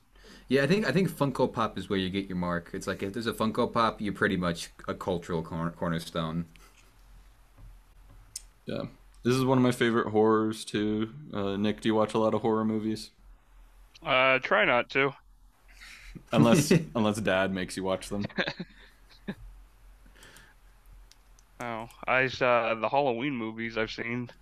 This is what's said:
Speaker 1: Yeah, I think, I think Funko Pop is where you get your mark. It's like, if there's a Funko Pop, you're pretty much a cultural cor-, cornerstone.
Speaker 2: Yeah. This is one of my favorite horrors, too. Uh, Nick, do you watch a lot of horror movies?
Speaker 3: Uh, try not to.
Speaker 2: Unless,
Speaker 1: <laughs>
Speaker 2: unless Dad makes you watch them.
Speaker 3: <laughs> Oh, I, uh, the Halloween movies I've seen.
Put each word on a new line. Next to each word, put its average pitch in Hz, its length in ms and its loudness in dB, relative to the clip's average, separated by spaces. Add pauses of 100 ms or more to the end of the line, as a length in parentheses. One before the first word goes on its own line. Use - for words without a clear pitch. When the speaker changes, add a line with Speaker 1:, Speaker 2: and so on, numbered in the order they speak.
(480)
Speaker 1:
Yeah, 135 160 0
I 135 40 0
think, 202 200 0
I 135 40 0
think 180 200 2
Funko 139 400 -2
Pop 107 260 -4
is 95 120 -8
where 101 100 0
you 92 100 -2
get 98 180 -2
your 90 100 -6
mark. 87 360 -4
It's 92 140 -10
like, 95 160 -4
if 98 100 -6
there's 117 140 -6
a 107 60 0
Funko 110 380 0
Pop, 113 300 0
you're 101 120 -4
pretty 98 240 0
much 87 340 -2 (160)
a 98 80 -4
cultural 87 480 -4
cor-, 85 280 -6
cornerstone. 82 720 -4 (2250)
Speaker 2:
Yeah. - 180 -6 (400)
This 123 120 4
is 131 100 2
one 131 140 4
of 127 40 6
my 123 80 4
favorite 117 380 2
horrors, 110 560 2
too. 107 480 -2 (200)
Uh, 98 220 -4
Nick, 104 260 -2
do 113 80 0
you 107 60 4
watch 107 200 2
a - 40 0
lot 110 140 2
of 107 80 0
horror 110 240 0
movies? 110 460 -4 (920)
Speaker 3:
Uh, 131 360 4
try 196 260 2
not 123 240 2
to. 139 240 0 (1200)
Speaker 2:
Unless, 117 400 6
Speaker 1:
<laughs> 160 240 2
Speaker 2:
unless 107 260 2
Dad 95 320 2
makes 92 240 -6
you 92 60 -4
watch 92 260 -4
them. 101 200 -4
Speaker 3:
<laughs> - 1080 -10 (2250)
Oh, 117 260 -8 (200)
I, 131 180 4
uh, 120 500 2
the 110 140 0
Halloween 139 480 0
movies 113 400 -6
I've 110 140 0
seen. 120 380 -6 (120)